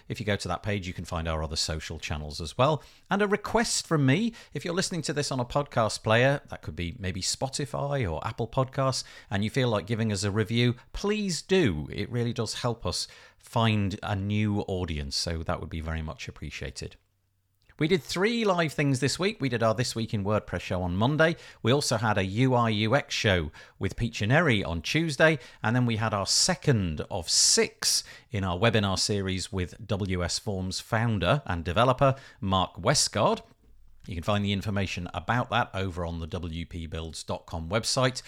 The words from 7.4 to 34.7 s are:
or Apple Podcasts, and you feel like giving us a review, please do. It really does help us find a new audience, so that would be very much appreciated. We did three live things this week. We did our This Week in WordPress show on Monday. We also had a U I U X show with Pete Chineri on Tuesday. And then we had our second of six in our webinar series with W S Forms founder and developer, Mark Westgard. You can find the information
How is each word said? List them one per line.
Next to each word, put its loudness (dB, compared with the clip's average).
or -4
Apple -4
Podcasts, 0
and 0
you 0
feel 2
like 0
giving 0
us -2
a 0
review, 2
please -2
do. 2
It -6
really -2
does -4
help -4
us -4
find 0
a -2
new 0
audience, -4
so -2
that -4
would -10
be -6
very -4
much -8
appreciated. -10
We 2
did 2
three 0
live 2
things 2
this 0
week. 0
We 0
did 0
our 6
This -2
Week -4
in 0
WordPress 0
show -2
on 0
Monday. 4
We 4
also 2
had 2
a 2
U 2
I 4
U 2
X -2
show 2
with -2
Pete -2
Chineri 4
on -4
Tuesday. 2
And 2
then 4
we 0
had 0
our 0
second 2
of -6
six 2
in -2
our -2
webinar 4
series 0
with -4
W 0
S -2
Forms -4
founder 2
and -2
developer, 4
Mark 0
Westgard. 2
You -10
can -6
find 2
the 0
information -2